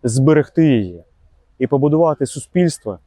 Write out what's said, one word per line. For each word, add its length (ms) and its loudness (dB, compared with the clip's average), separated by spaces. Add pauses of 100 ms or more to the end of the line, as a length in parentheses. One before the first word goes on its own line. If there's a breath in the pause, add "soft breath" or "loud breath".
зберегти 640 2
її 380 -2 (540)
і 80 -2
побудувати 600 0
суспільство 800 -4